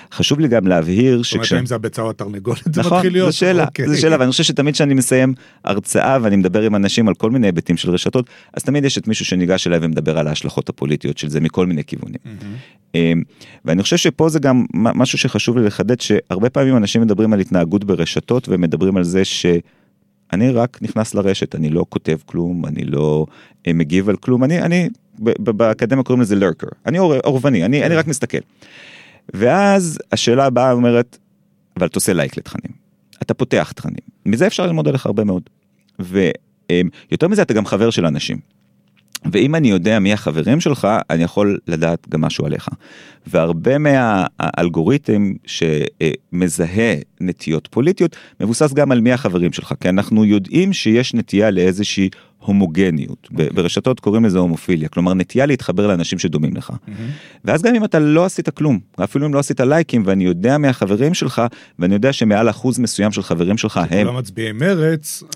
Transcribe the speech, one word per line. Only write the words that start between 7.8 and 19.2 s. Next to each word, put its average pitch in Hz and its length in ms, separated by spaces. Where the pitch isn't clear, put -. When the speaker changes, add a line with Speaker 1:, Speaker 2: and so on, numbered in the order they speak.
Speaker 1:
רשתות, 123 360
אז - 80
תמיד 139 220
יש 135 140
את 95 100
מישהו 110 160
שניגש 90 420
אליי 87 160
ומדבר 80 360
על 76 100
ההשלכות 76 400
הפוליטיות 71 500
של 76 100
זה 76 120
מכל 85 260
מיני 80 180
כיוונים. - 400
Speaker 2:
מהמם. 101 300
Speaker 1:
אמ, 82 280
ואני 87 180
חושב 165 140
שפה 165 320
זה 160 100
גם 131 260
מ-, 110 280
משהו - 160
שחשוב 120 400
לי 117 60
לחדד, 104 360
שהרבה 107 500
פעמים 131 260
אנשים 113 260
מדברים 110 300
על 101 80
התנהגות 92 440
ברשתות, 90 640
ומדברים 87 480
על 90 80
זה 95 200